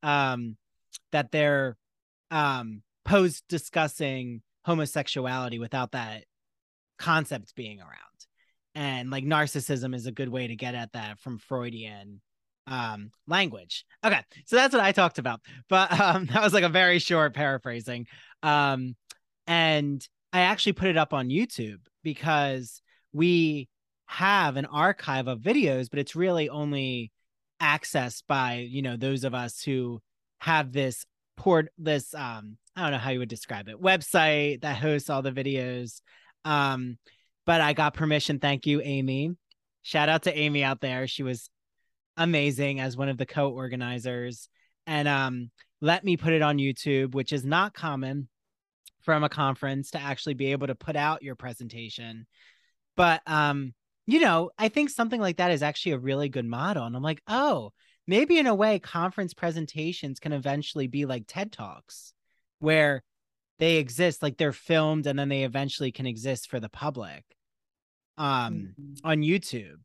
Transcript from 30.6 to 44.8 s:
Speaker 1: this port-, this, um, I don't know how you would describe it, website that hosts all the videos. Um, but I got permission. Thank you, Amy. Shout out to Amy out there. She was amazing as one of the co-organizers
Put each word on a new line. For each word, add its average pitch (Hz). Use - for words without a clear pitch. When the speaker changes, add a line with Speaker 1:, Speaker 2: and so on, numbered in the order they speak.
Speaker 1:
this 131
port-, 160
this, 151
um, 113
I 185
don't 151
know 139
how 120
you 131
would 123
describe 104
it, 110
website 151
that 143
hosts 147
all 135
the 135
videos. 127
Um, 135
but 165
I 151
got 147
permission. 151
Thank 139
you, 147
Amy. 139
Shout 151
out 160
to 156
Amy 147
out 135
there. 131
She -
was 127
amazing 143
as 131
one 135
of 131
the 131
co-organizers 123